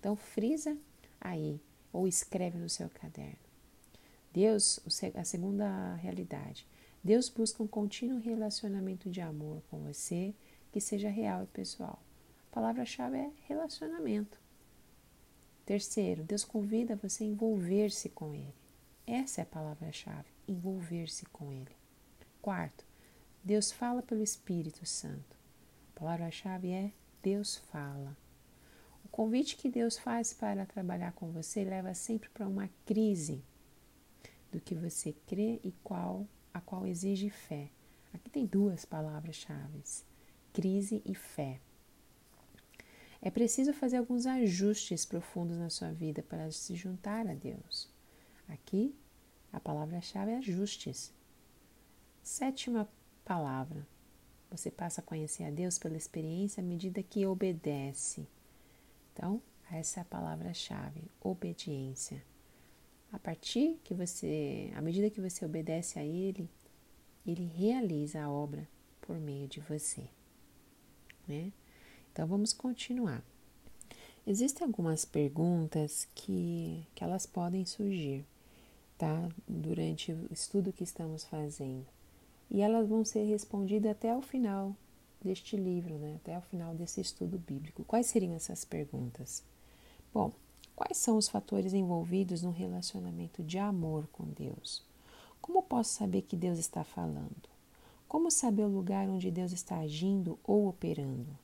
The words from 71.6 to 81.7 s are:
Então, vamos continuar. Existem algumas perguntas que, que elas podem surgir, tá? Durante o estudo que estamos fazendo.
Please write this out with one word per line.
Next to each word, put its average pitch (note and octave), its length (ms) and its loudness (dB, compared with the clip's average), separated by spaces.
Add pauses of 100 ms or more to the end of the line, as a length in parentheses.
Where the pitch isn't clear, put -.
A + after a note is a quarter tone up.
Então, D#3+ 140 0
vamos G3+ 260 4
continuar. A#3+ 720 0 (1040)
Existem B3 400 2
algumas E3 380 2
perguntas D#3+ 1080 4
que, E3+ 720 -2 (100)
que - 100 -6
elas F3+ 200 0
podem F3+ 400 0
surgir, D#3+ 600 0 (760)
tá? E3 300 2 (180)
Durante D#3+ 680 -2
o D#3+ 200 -4
estudo F#3+ 400 0
que - 100 -6
estamos D#3+ 420 -6
fazendo. C#3+ 640 -4 (640)